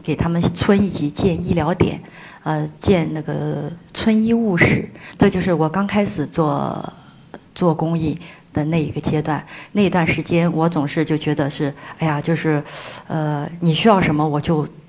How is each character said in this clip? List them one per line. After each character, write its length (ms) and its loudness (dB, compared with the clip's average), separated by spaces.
给 120 -2
他 140 0
们 140 0
村 380 2
一 80 2
级 220 -2
建 360 0
医 80 0
疗 200 2
点， 260 0
呃， 260 -2
建 340 2
那 100 -4
个 480 -4
村 300 2
医 80 2
务 240 2
室。 320 2
这 140 6
就 100 -2
是 120 0
我 160 2
刚 180 -2
开 180 0
始 220 -4
做， 680 -2
做 180 2
公 240 -2
益 220 -2
的 120 -2
那 180 0
一 80 -4
个 100 -6
阶 220 -2
段。 220 -4
那 160 4
段 160 2
时 160 0
间 320 2
我 160 2
总 180 0
是 180 0
就 120 0
觉 200 0
得 120 0
是， 240 -4
哎 80 0
呀， 140 0
就 140 0
是， 280 0
呃， 420 -2
你 120 2
需 140 2
要 140 6
什 120 2
么 160 2
我 120 0
就 260 0